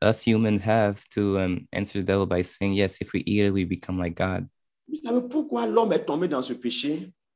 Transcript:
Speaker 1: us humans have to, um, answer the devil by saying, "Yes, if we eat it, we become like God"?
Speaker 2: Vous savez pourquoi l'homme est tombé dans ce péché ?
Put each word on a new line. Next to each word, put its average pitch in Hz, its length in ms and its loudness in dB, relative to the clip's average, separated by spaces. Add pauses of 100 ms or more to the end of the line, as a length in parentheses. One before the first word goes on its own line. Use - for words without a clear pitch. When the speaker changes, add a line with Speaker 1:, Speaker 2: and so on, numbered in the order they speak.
Speaker 1:
us 110 240 4
humans 110 360 4
have 107 480 2
to, 101 280 0
um, 92 340 -2
answer 101 280 -4
the 90 60 -4
devil 98 200 2
by 87 160 2
saying, 98 300 -2
"Yes, 98 280 0
if - 120 -8
we 95 140 -2
eat 104 180 2
it, 101 80 4
we 95 120 2
become 92 340 -4
like 87 180 -4
God"? 92 320 -2 (400)
Speaker 2:
Vous 294 80 -8
savez 247 320 -2
pourquoi 240 380 -2
l'homme 220 260 4
est 156 140 0
tombé 160 220 0
dans 139 140 -2
ce 127 120 -6
péché ? 147 560 -4 (260)